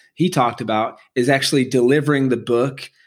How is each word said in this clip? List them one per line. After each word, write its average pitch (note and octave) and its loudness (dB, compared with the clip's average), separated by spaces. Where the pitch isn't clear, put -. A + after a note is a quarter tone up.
he F3 0
talked A#2+ 0
about A2 -2
is B2 0
actually C3+ 2
delivering C3+ 2
the B2+ 0
book, A#2+ -4